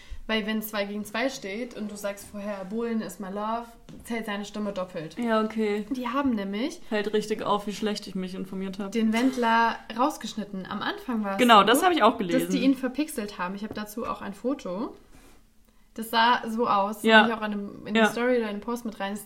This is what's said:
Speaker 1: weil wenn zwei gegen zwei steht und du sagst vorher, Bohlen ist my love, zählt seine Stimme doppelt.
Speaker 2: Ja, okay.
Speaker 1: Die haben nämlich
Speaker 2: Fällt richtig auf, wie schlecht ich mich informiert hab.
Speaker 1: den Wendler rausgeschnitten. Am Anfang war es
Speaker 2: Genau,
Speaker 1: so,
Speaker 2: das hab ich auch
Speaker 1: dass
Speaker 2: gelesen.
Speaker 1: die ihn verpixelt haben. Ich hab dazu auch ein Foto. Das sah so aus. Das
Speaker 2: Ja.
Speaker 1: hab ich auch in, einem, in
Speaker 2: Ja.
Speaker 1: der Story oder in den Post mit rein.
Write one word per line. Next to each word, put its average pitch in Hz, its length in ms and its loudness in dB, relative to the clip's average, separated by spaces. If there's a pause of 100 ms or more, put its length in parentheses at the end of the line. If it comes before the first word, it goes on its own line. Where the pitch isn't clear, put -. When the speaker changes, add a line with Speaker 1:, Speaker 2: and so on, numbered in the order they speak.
(260)
Speaker 1:
weil 220 200 0
wenn 220 160 -2
zwei 202 240 -4
gegen 208 180 -6
zwei 240 240 -2
steht 233 480 -8
und 208 140 -6
du 202 60 -12
sagst 202 340 -6
vorher, 202 340 -8
Bohlen 226 380 -2
ist - 180 -10
my 196 80 -8
love, 220 380 -4 (380)
zählt 233 200 -6
seine 202 220 -6
Stimme 208 260 -6
doppelt. 180 460 -8
Speaker 2:
Ja, 226 240 2
okay. 214 480 0
Speaker 1:
Die 254 180 -4
haben 269 220 2
nämlich 208 580 -2
Speaker 2:
Fällt 208 240 -2
richtig 214 300 0
auf, 202 240 2
wie 202 80 -6
schlecht 214 320 -4
ich 196 80 -12
mich 185 200 -4
informiert 190 440 -8
hab. 196 140 -6
Speaker 1:
den 220 200 2
Wendler 233 640 4 (220)
rausgeschnitten. 220 680 -4
Am 202 140 -6
Anfang 262 440 -2
war 196 80 -2
es 196 40 -2
Speaker 2:
Genau, 240 220 10
Speaker 1:
so, - 80 10
Speaker 2:
das 262 180 6
hab 359 80 6
ich 294 100 4
auch 220 100 8
Speaker 1:
dass - 80 -6
Speaker 2:
gelesen. 175 320 0
Speaker 1:
die 262 120 0
ihn 269 100 6
verpixelt 254 640 -4
haben. 180 160 -4
Ich 202 100 -8
hab 214 100 -10
dazu 214 320 -8
auch 202 160 -6
ein 202 100 -8
Foto. 247 640 -6 (960)
Das 226 160 -10
sah 233 400 4
so 226 200 0
aus. 202 340 2
Das - 20 -8
Speaker 2:
Ja. 226 160 10
Speaker 1:
hab 220 80 4
ich 226 60 0
auch 214 80 -6
in, 208 100 -4
einem, 202 340 -8
in 208 80 -6
Speaker 2:
Ja. 220 100 8
Speaker 1:
der 208 80 4
Story 247 260 2
oder 220 100 0
in 202 80 -4
den 208 60 -6
Post 240 240 -6
mit 196 140 -8
rein. 196 260 -4